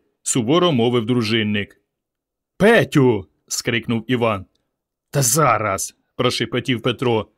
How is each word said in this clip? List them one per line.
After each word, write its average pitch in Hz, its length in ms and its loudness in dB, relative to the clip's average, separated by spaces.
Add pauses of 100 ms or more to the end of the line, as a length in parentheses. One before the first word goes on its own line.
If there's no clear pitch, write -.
(240)
суворо 156 480 0
мовив 120 340 2
дружинник. 107 760 -2 (760)
«Петю!» 139 680 2 (200)
скрикнув 117 600 -4
Іван. 113 380 -2 (640)
«Та 143 120 -2
зараз!» 110 720 0 (200)
прошепотів 123 680 -2
Петро. 117 460 -2 (100)